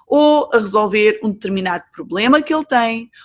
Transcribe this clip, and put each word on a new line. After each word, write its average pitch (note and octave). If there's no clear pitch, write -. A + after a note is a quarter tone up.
ou D4+
a A#3
resolver G#3+
um G#3+
determinado F#3+
problema A3+
que D4+
ele D#4
tem, A#3